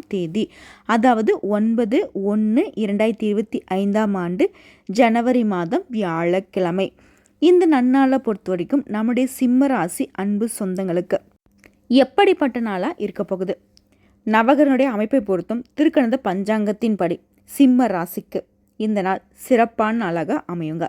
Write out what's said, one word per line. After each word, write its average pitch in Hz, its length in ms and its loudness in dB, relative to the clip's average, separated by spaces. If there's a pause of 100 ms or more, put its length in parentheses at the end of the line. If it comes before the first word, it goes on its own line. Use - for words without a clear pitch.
தேதி, 185 420 -4 (360)
அதாவது 226 540 2
ஒன்பது 226 760 -2
ஒன்று 214 640 -2
இரண்டாயிரத்தி 214 480 -2
இருபத்தி 208 420 -4
ஐந்தாம் 202 480 -2
ஆண்டு 185 380 -2 (340)
ஜனவரி 233 580 2
மாதம் 202 460 -2
வியாழக்கிழமை. 185 1040 -2 (460)
இந்த 359 280 6
நன்னாளை 262 500 4
பொறுத்த 220 320 -6
வரைக்கும் 185 360 -2
நம்முடைய 233 460 -2
சிம்ம 254 360 2
ராசி 220 440 -2
அன்பு 208 380 -4 (100)
சொந்தங்களுக்கு 185 580 -2 (680)
எப்படிப்பட்ட 277 720 2
நாளா 214 380 -4
இருக்க 202 260 -6
போகுது? 185 360 -6 (680)
நவகிரகனுடைய 254 580 4
அமைப்பை 226 360 0
பொறுத்தும் 202 440 -4 (140)
திருக்கணித 277 360 2 (100)
பஞ்சாங்கத்தின்படி 202 960 -2 (240)
சிம்ம 254 440 4
ராசிக்கு 185 540 -6 (340)
இந்த 214 260 -2
நாள் 185 200 -2 (120)
சிறப்பான 226 640 0
நாளாக 170 460 -4 (100)
அமையுங்க. 165 360 -6